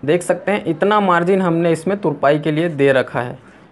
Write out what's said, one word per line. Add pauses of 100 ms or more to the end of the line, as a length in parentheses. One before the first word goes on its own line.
देख
सकते
हैं
इतना
मार्जिन
हमने
इसमें
तुरपाई
के
लिए
दे
रखा
है, (340)